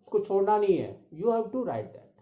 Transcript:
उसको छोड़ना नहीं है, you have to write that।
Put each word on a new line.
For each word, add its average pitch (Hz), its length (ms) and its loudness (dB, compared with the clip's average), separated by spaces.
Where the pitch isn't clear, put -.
उसको - 180 -2
छोड़ना 196 380 2
नहीं 196 200 4
है, 101 120 -4
you 185 180 -2
have 226 220 0
to 254 140 -4
write 110 260 -6
that। - 180 -20